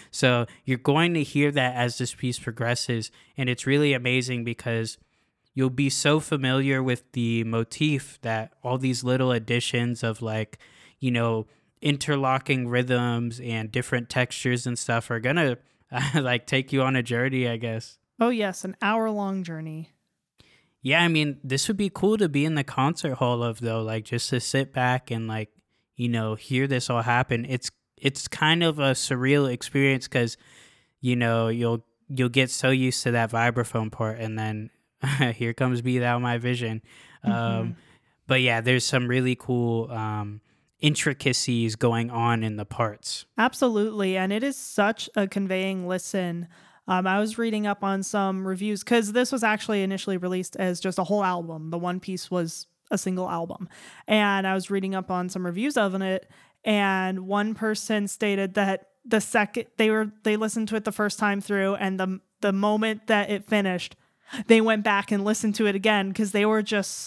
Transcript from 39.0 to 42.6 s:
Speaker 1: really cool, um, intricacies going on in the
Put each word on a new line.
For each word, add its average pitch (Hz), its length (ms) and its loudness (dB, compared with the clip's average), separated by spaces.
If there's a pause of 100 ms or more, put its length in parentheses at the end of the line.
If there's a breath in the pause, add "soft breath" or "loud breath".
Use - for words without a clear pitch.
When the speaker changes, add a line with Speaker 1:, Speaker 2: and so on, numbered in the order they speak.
Speaker 1:
really 127 260 2
cool, 117 560 -2
um, 107 500 -6 (400)
intricacies 123 960 2
going 117 340 2
on 117 340 2
in 107 120 -4
the 104 80 -6